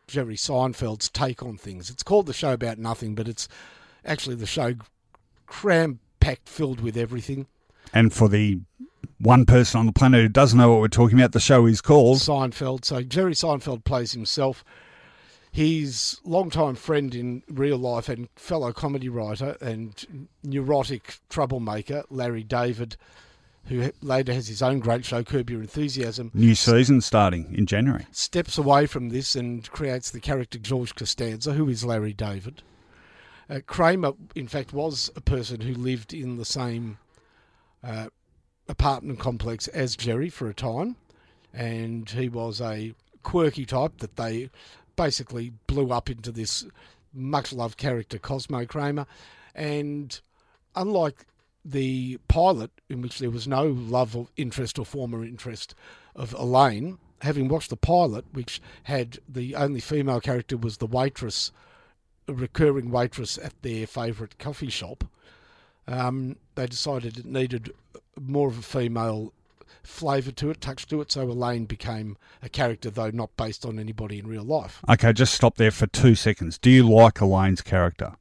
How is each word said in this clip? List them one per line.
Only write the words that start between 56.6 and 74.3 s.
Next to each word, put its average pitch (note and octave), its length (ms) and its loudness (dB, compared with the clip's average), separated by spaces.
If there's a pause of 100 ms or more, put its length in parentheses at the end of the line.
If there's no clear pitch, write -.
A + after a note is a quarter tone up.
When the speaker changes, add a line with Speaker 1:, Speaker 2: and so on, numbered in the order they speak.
Speaker 1:
having C#3+ 260 -2
watched D3 220 -4
the A#2+ 80 -10
pilot, D#3+ 560 2
which B2+ 280 -12 (220)
had B2 440 -6
the B2+ 280 -10
only C#3+ 240 -2
female C#3 400 -2
character B2 380 -4
was A2+ 200 -6
the A#2 80 -6
waitress, B2+ 640 -4 (760)
a D3 60 -10
recurring C3 580 0
waitress A#2+ 460 -4
at - 240 -14
their A2 260 -8
favourite A2+ 500 -8
coffee D3 320 -10
shop, - 360 -10 (840)
um, B2+ 480 -6 (200)
they B2+ 120 -6
decided B2 500 -8
it B2 80 -16
needed B2 460 -6 (480)
more C#3+ 280 -2
of A#2 120 -6
a - 40 -12
female A2+ 720 -4 (500)
flavour C#3 480 -6
to C#3 180 -6
it, D3 120 -8
touch C3 260 -12
to D#3 140 -4
it, C#3+ 100 -6
so C3+ 120 -4
Elaine A#2+ 420 -4
became A2 520 -8 (240)
a B2+ 80 -14
character, A#2+ 400 -2
though A2 220 -4
not A2+ 260 -6
based A2 280 -6
on A2 120 -8
anybody G#2+ 400 -10
in G2+ 100 -14
real A2 160 -10